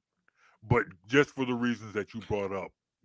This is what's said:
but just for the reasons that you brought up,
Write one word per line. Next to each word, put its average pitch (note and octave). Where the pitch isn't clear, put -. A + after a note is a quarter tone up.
but A#2
just C#3
for C3+
the B2
reasons A#2
that G2+
you A2+
brought G2
up, F#2